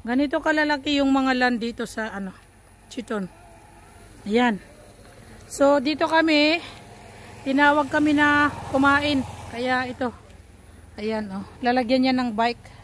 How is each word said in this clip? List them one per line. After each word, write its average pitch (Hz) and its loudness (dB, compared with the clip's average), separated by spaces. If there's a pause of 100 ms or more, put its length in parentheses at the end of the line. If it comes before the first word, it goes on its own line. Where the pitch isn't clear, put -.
Ganito 262 -2
kalalaki 302 0
yung 269 2
mga 262 2
land 247 0
dito 233 -6
sa, 220 -10
ano, 196 -10 (560)
Chiton. 214 -8 (960)
Ayan. 226 2 (880)
So, 285 4
dito 302 0
kami. 320 4 (880)
Tinawag 285 4
kami 302 2
na 294 4 (240)
kumain. 277 2 (320)
Kaya 254 -2
ito. 247 -6 (880)
Ayan, 214 -6
oh. 190 -10 (160)
Lalagyan 254 2
niya 262 2
ng 247 -4
bike. 233 -4 (100)